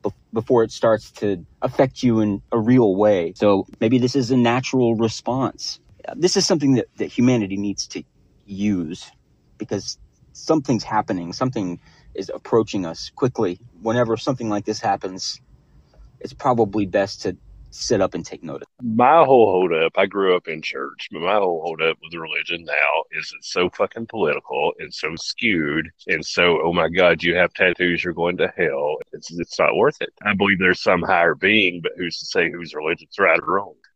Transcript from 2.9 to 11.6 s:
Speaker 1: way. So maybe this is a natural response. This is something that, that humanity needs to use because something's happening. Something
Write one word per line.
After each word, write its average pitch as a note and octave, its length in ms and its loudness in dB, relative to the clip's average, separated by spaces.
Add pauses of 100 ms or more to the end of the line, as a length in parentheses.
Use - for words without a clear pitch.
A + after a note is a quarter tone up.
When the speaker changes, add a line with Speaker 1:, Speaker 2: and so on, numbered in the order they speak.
Speaker 1:
way. F#2+ 420 2
So G2+ 300 2 (140)
maybe A#2 180 2
this B2+ 160 0
is B2+ 160 0
a C3 60 2
natural A#2+ 580 2
response. A2+ 880 -4 (340)
This E3 220 0
is G3 100 0
something D3+ 280 2
that, A2+ 120 0 (120)
that F#2+ 80 -2
humanity A#2 500 2
needs G2+ 320 -6
to F2 160 -10 (420)
use F#2+ 640 -4 (480)
because - 400 -8 (340)
something's C#3+ 520 -2
happening. F#2 480 -4
Something A2 480 -4 (340)